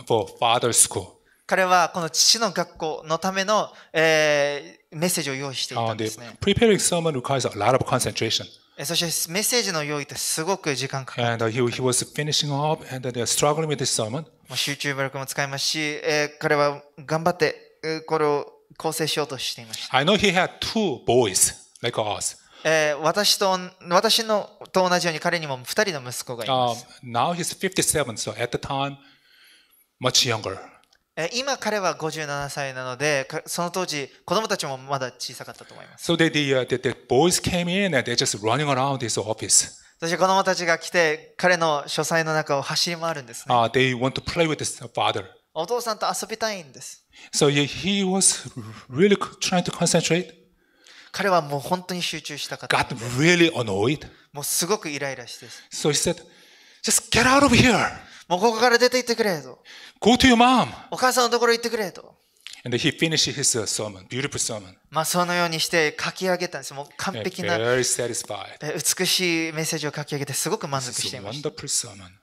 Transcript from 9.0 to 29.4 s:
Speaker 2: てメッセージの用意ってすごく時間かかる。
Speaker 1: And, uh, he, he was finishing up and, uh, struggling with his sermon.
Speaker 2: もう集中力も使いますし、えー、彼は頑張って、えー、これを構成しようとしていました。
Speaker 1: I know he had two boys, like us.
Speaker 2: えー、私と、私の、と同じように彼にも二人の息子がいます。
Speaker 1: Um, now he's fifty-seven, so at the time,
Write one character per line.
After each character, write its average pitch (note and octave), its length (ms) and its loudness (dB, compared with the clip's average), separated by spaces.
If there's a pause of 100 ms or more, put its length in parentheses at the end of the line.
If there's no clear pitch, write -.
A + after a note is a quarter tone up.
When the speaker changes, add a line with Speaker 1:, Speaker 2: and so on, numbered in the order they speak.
Speaker 2:
て D#3+ 40 -14
メ F#3 100 -2
ッ - 20 -2
セ B3 160 2
ー A#3 40 0
ジ G3 100 -4
の D#3 120 -2
用 D3 160 -4
意 C#3 40 -6
っ - 20 -14
て - 80 -14
す - 280 -4
ご F3+ 140 0
く D#3+ 180 -2
時 C3 140 -4
間 C3+ 160 -6
か - 120 -12
か B2+ 40 -4
る。 A#2+ 80 2
Speaker 1:
And, A2+ 160 0
uh, A2+ 60 2
he, B2+ 180 0
he A#2 140 -4
was B2+ 200 2 (120)
finishing D3+ 400 -2
up D#3 280 -2 (120)
and, C3 120 -8
uh, A#2 200 -4
struggling D3+ 400 2
with D3 100 -2
his C3+ 160 -2
sermon. A#2 300 -2
Speaker 2:
も - 320 -16
う - 20 -4
集 C#3+ 220 -2
中 C#3+ 160 -2
力 C3+ 240 -4
も C3+ 80 -8
使 - 160 -4
い C#3 60 -2
ま C#3 100 -8
す - 80 -2
し、 D#3 140 -2
え D3+ 540 0
ー、 - 40 -20
彼 D3+ 160 2
は C#3+ 280 2 (160)
頑 D#3+ 240 -2
張 F3 100 2
っ E3+ 40 -2
て、 D3+ 300 0 (140)
え D#3 80 -8 (100)
ー、 D#3 60 -12
こ D#3+ 140 0
れ D3+ 60 2
を D3 280 0 (240)
構 D#3+ 160 -4
成 D#3 140 -2
し - 100 -2
よ D3+ 80 0
う C#3 40 -10
と C3 100 -10
し - 160 -6
て A#2+ 80 -16
い - 20 -16
ま A2+ 80 -16
し - 160 -10
た。 - 80 0
Speaker 1:
I C3+ 80 4
know G3 120 4
he G3+ 160 4
had F3 260 0
two F3+ 460 -2
boys, A#2 500 4 (260)
like A#2+ 200 -4
us. G2 360 -4 (280)
Speaker 2:
え D#3 300 2
ー、 C#3 60 -10
私 F3 380 2
と、 F#3+ 180 2 (320)
私 G#3 360 4
の、 G#3+ 260 0 (220)
と F#3 160 4
同 F3+ 100 4
じ E3 80 0
よ E3+ 60 0
う - 20 -4
に D3+ 60 -4
彼 F3 180 0
に D#3+ 80 -6
も C3+ 160 -6
二 G#3+ 220 0
人 E3 160 -4
の B2 100 -12
息 - 140 -8
子 B2 120 -10
が A2+ 80 -8
い A2 40 -6
ま B2+ 260 2
す。 A#2+ 120 -14 (180)
Speaker 1:
Um, A#2+ 80 -12
now B2+ 200 0
he's E3+ 240 -6
fifty-seven, D3+ 600 -2
so - 160 -6
at A2+ 180 -4
the - 80 -4
time, C#3 380 -4 (1040)